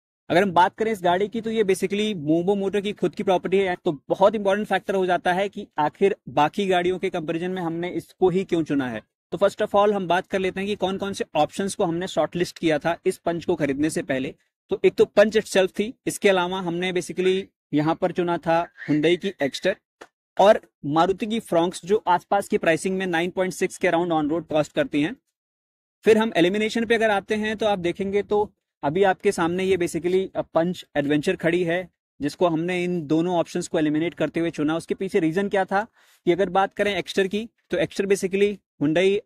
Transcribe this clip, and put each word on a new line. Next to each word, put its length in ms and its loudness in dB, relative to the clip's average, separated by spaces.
अगर 120 4
हम 100 0
बात 240 4
करें 160 0
इस 100 -6
गाड़ी 260 2
की, 120 -6
तो 100 -8
ये 140 0
basically 640 -2
Movo 320 0
Moto 200 -2
की 100 -4
खुद 220 -4
की 80 -8
property 340 0
है, 280 0
तो 240 -2
बहुत 260 4
important 340 -2
factor 260 -2
हो 120 0
जाता 260 0
है 160 0
कि 180 -12
आखिर 380 2
बाकी 380 0
गाड़ियों 320 0
के 120 -4
कंपैरिजन 400 -4
में 120 -6
हमने 280 -4
इसको 380 -2
ही 160 0
क्यों 180 0
चुना 260 -2
है। 140 -8
तो 60 -6
first 240 0
of 80 -2
all 220 4
हम 160 -2
बात 180 0
कर 120 -4
लेते 220 -4
हैं 60 -4
कि 100 -4
कौन-कौन 360 -4
से 120 -6
options 380 -2
को 100 0
हमने 220 -2
shortlist 520 -2
किया 200 2
था 280 -2
इस 120 -2
punch 260 -4
को 100 0
खरीदने 360 -2
से 120 -6
पहले। 320 -4
तो 140 -4
एक 100 4
तो 100 4
punch 340 4
itself 320 0
थी, 240 -6
इसके 220 0
अलावा 320 0
हमने 320 -4
basically 500 -2
यहाँ 200 2
पर 180 -2
चुना 260 -2
था 300 0
Hyundai 280 2
की 120 -4
Exter 440 -2
और 200 6
मारुति 400 0
की 140 -4
Fronx, 440 -2
जो 220 0
आसपास 420 0
की 100 0
pricing 400 0
में 80 -4
नाइन 240 -2
पॉइंट 220 -2
सिक्स 260 -4
के 100 0
around 240 0
on 180 0
road 220 -4
cost 200 0
करती 300 0
हैं। 140 -4
फिर 140 6
हम 180 0
elimination 480 2
पे 100 2
अगर 160 2
आते 240 0
हैं 220 -4
तो 100 -2
आप 120 0
देखेंगे 440 -2
तो 300 0
अभी 200 0
आपके 300 2
सामने 320 -2
ये 120 2
basically, 600 -2
अ, 60 -4
punch 440 -2
adventure 400 0
खड़ी 280 0
है, 260 -4
जिसको 260 -2
हमने 380 0
इन 220 -2
दोनों 300 0
options 320 -4
को 100 -2
eliminate 360 0
करते 260 -2
हुए 100 -2
चुना। 260 -2
उसके 180 -4
पीछे 260 0
reason 280 0
क्या 160 2
था 220 -2
कि 80 4
अगर 160 2
बात 260 0
करें 280 -2
Exter 260 -2
की, 200 -6
तो 60 -2
Exter 280 -2
basically 520 0
Hyundai 440 2